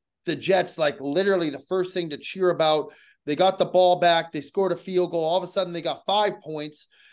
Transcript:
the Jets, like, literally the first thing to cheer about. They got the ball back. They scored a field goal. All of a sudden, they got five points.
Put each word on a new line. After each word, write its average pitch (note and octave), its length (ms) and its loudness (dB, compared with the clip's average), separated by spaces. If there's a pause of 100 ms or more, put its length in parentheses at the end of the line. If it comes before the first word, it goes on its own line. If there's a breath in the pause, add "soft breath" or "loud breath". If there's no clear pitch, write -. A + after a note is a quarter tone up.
(260)
the D#3+ 100 -4
Jets, F3 400 0
like, C#3+ 240 0
literally E3+ 480 0
the C#3 120 -10
first F3+ 340 -4
thing E3+ 160 -4
to D3 80 -10
cheer F#3 320 -2
about. D3+ 420 0 (320 loud breath)
They D3 120 -2
got F#3 220 2
the F#3 60 4
ball F3+ 340 4
back. E3+ 340 2
They D3 100 -8
scored F#3+ 300 -2
a E3+ 40 -4
field F3+ 360 -2
goal. E3 120 0
All E3+ 140 2
of F3+ 60 -4
a - 20 -10
sudden, F3+ 260 -4
they E3+ 100 -8
got D3+ 220 -6
five G3+ 380 0
points. D3+ 460 -12 (240 soft breath)